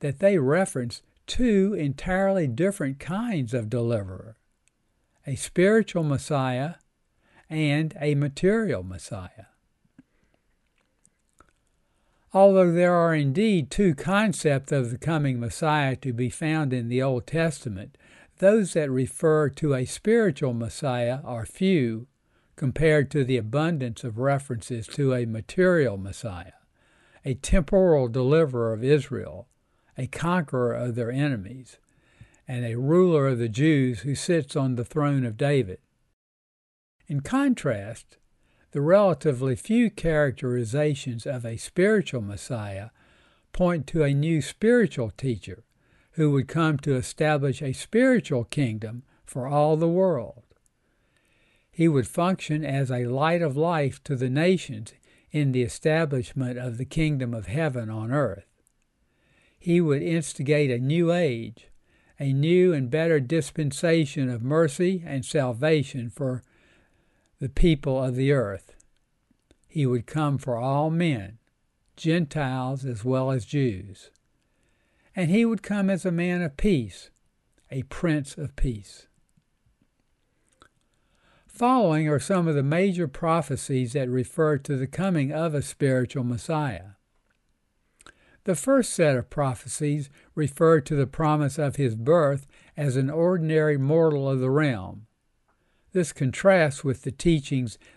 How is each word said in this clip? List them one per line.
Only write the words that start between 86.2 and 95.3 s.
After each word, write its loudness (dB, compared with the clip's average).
Messiah. -4
The 0
first 2
set 2
of -6
prophecies -4
refer 4
to -4
the 2
promise 0
of -2
his 0
birth 2
as 0
an 0
ordinary 2
mortal 2
of 0
the 0
realm. -2